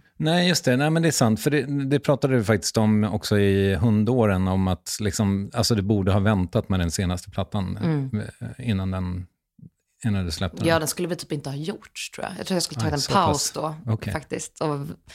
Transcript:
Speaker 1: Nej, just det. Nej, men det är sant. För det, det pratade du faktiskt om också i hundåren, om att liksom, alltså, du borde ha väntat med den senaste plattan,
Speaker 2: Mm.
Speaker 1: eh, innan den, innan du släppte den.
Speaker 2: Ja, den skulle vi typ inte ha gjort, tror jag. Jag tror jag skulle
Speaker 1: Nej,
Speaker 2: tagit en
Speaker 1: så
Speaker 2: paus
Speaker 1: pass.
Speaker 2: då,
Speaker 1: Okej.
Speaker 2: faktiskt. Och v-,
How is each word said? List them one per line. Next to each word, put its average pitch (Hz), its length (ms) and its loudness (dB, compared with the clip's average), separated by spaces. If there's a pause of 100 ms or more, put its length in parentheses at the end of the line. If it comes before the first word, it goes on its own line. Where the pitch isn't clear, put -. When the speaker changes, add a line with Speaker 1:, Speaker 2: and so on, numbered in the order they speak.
(180)
Speaker 1:
Nej, 170 300 0
just 175 180 0
det. 127 120 4
Nej, 147 120 2
men 165 140 2
det 165 60 4
är - 20 0
sant. 110 280 2
För - 120 0
det, 143 340 0
det 139 140 2
pratade 135 360 2
du 117 80 4
faktiskt 101 340 2
om 107 260 4
också 104 360 0
i 98 360 4
hundåren, 107 720 2
om 95 200 2
att - 320 -4
liksom, 98 540 0
alltså, 117 220 0
du 101 60 0
borde 98 300 2
ha 101 80 4
väntat 98 500 0
med 95 100 2
den 85 120 0
senaste 90 380 -4
plattan, 95 480 -6
Speaker 2:
Mm. 135 440 -2 (180)
Speaker 1:
eh, 120 300 -8
innan 95 220 -2
den, 92 360 -6 (800)
innan 98 200 0
du 87 60 -4
släppte 90 260 -6
den. 160 100 0
Speaker 2:
Ja, 165 120 4
den 156 80 -4
skulle 175 200 -4
vi 175 80 -4
typ - 160 -10
inte 143 180 -6
ha 143 80 -8
gjort, - 420 -10 (160)
tror - 140 -8
jag. 185 100 -12
Jag - 80 -8
tror 190 80 -2
jag 165 80 0
skulle - 180 -6
Speaker 1:
Nej, 156 100 0
Speaker 2:
tagit - 20 -2
en 143 80 -2
Speaker 1:
så 233 120 -4
Speaker 2:
paus 185 140 4
Speaker 1:
pass. - 240 0
Speaker 2:
då, 156 240 -6 (180)
Speaker 1:
Okej. 104 200 -4
Speaker 2:
faktiskt. - 480 -8
Och 147 280 -2
v-, - 40 -8 (220)